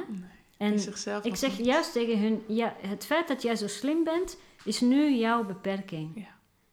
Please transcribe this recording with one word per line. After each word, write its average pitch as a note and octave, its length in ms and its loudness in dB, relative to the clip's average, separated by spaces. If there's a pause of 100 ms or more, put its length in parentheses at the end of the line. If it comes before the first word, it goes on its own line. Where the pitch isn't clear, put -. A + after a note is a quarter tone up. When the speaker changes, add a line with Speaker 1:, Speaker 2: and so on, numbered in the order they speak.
Speaker 1:
Nee, F#3 160 -8 (320)
Speaker 2:
En G#3 160 2
Speaker 1:
in G#3 60 4
zichzelf G3+ 460 -4
Speaker 2:
ik A#3 60 0
Speaker 1:
nog F#3+ 80 -4
Speaker 2:
zeg G3 180 0
Speaker 1:
niet. A3+ 100 -2
Speaker 2:
juist D#4 260 2
tegen A#3 280 2
hun, A3 260 2
"Ja, A3 280 0 (120)
het G3+ 200 -6
feit E4 220 2
dat C4 140 -2
jij A#3 140 0
zo G3+ 100 -4
slim D4+ 380 0
bent, E4+ 340 -2 (260)
is G#3+ 160 -2
nu C#4 340 6
jouw A3+ 300 2
beperking." F#3+ 720 -6
Speaker 1:
Ja. - 220 -14 (360)